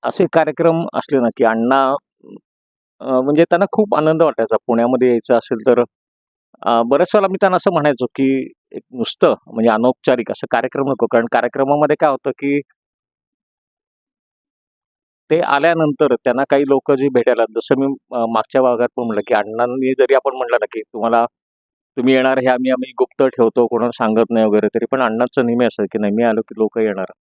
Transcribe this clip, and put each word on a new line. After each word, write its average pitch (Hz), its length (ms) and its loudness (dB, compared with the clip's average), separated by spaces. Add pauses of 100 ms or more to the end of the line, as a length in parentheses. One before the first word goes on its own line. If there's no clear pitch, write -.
असे 151 260 0
कार्यक्रम 165 600 0
असले - 260 -2
ना, 120 160 0
की - 80 0
अण्णा, 123 460 2 (1080)
अ, 127 200 -2
म्हणजे 147 240 2
त्यांना 180 280 0
खूप 208 220 0
आनंद 156 280 2
वाटायचा. 113 340 0 (100)
पुण्यामध्ये 120 420 2
यायचं 120 260 0
असेल 117 320 -2
तर, 123 140 4 (840)
अ, 117 200 2
बऱ्याच 139 320 2
वेळेला 196 140 2
मी 190 120 -4
त्यांना 185 160 2
असं 185 160 0
म्हणायचो, 147 340 0
की 135 460 -2 (200)
एक - 100 -12 (100)
नुसतं 127 420 0 (120)
म्हणजे 113 240 0
अनौपचारिक 123 600 0
असं - 200 -8
कार्यक्रम 131 400 -2
नको. 120 160 -2
कारण 117 260 0
कार्यक्रमामध्ये 139 680 0
काय 156 100 2
होतं, 135 200 -4
की 143 300 -4 (2750)
ते 160 100 2
आल्यानंतर 151 760 0
त्यांना 123 360 -2
काही 143 120 2
लोकं 139 320 0
जी 135 140 0
भेटायला, 120 360 0 (120)
जसं 113 220 0
मी, 135 80 0 (260)
अ, 123 140 -4
मागच्या 113 360 -2
भागात 120 340 2
पण 127 80 -6
म्हटलं, 110 220 -4
की 123 80 0
अण्णांनी 123 580 -2
जरी 131 220 2
आपण 131 220 0
म्हटलं 123 200 -2
ना, 107 100 0
की 110 140 -10
तुम्हाला, 113 460 0 (680)
तुम्ही 131 180 2
येणार 131 240 2
हे 127 80 -2
आम्ही, 127 240 0
आम्ही 131 280 -4
गुप्त - 240 -2
ठेवतो, 120 440 2
कोणाला 117 240 -2
सांगत 110 400 0
नाही 110 160 2
वगैरे, 107 220 2
तरी 113 220 -4
पण 131 120 -2
अण्णांचं 120 440 -2
नेहमी 120 180 0
असं, 107 200 -2
की 98 140 -6
नाही, 104 140 -2
मी 110 100 -2
आलो 113 180 0
की 110 180 -10
लोकं 110 220 -2
येणार. 98 260 -2 (160)